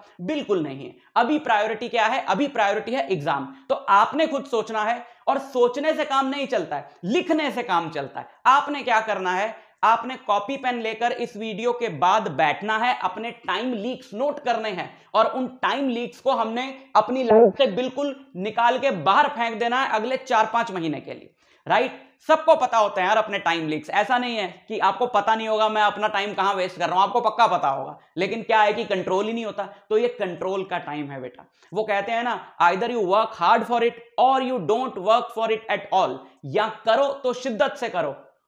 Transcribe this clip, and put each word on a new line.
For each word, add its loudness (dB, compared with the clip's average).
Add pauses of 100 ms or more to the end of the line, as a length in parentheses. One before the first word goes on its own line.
(220)
बिल्कुल -2
नहीं -10
है। -16 (200)
अभी 2
प्रायोरिटी 0
क्या 2
है? 0
अभी 0
प्रायोरिटी 0
है -2
एग्जाम। -4 (160)
तो 2
आपने 4
खुद -4
सोचना -4
है -4 (240)
और 2 (100)
सोचने 2
से -2
काम 0
नहीं -4
चलता -2
है, -10 (160)
लिखने 0
से -6
काम 0
चलता -8
है। -14 (200)
आपने 2
क्या 2
करना -2
है? -2 (300)
आपने 2
कॉपी -2
पेन -4
लेकर -2
इस -8
वीडियो -4
के -4
बाद 2
बैठना 0
है, 0
अपने -6 (160)
टाइम -2
लीक्स -8
नोट -4
करने -2
हैं -8 (240)
और 4
उन -4 (140)
टाइम 0
लीक्स -6
को 0
हमने -2 (320)
अपनी 2
लाइफ 8
से 4
बिल्कुल -2 (200)
निकाल 0
के 0 (120)
बाहर 4
फेंक -4
देना 0
है -2
अगले -2
चार 2
पांच -2
महीने -4
के -12
लिए, -18 (380)
राइट? 0 (280)
सबको 6
पता 0
होता 2
है 2
यार 4
अपने -2
टाइम 0
लीक्स, -4
ऐसा 2
नहीं -2
है -4 (200)
कि -6
आपको 2
पता 2
नहीं -6
होगा 2
मैं 0
अपना 0
टाइम -2
कहाँ 0
वेस्ट -2
कर -2
रहा 0
हूँ, 6
आपको 2
पक्का 2
पता 2
होगा, -6 (200)
लेकिन -4
क्या 4
है 4
कि -4
कंट्रोल -2
ही -4
नहीं -6
होता। -8 (200)
तो 2
ये 2 (120)
कंट्रोल -4
का -6
टाइम -8
है -10
बेटा। -16 (240)
वो -2
कहते -2
हैं -2
ना, -2 (240)
either 4
you 0
work 2
hard 4
for 2
it -2 (180)
or 4
you -2
don't -2
work 2
for -2
it -2
at -6
all, 2 (300)
या 0 (140)
करो 4 (120)
तो 0
शिद्दत -2
से -4
करो -2 (320)